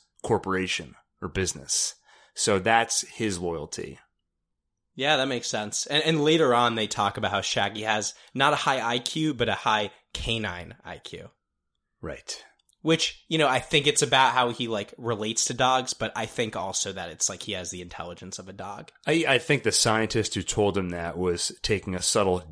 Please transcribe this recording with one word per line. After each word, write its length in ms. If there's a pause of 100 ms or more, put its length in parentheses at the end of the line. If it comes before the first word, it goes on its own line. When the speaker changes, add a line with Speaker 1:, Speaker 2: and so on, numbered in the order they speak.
(220)
Speaker 1:
corporation 720 (260)
or 80
business. 680 (400)
So 240
that's 500
his 300
loyalty. 600 (1000)
Speaker 2:
Yeah, 200
that 120
makes 200
sense. 380
And, 180
and 200
later 300
on, 220
they 100
talk 300
about 160
how 100
Shaggy 400
has 320 (180)
not 200
a 40
high 240 (140)
I 60
Q, 340
but 140
a 60
high 360 (220)
canine 720
I 140
Q. 320 (720)
Speaker 1:
Right. 420 (380)
Speaker 2:
Which, 480
you 100
know, 100
I 100
think 280
it's 160
about 320
how 160
he, 180
like, 280
relates 500
to 80
dogs, 400
but 200
I 120
think 280
also 380
that 180
it's 180
like 140
he 100
has 180
the 120
intelligence 560
of 100
a 40
dog. 400 (140)
Speaker 1:
I, 200
I 120
think 260
the 80
scientist 640
who 80
told 360
him 120
that 280
was 320 (120)
taking 320
a 80
subtle 500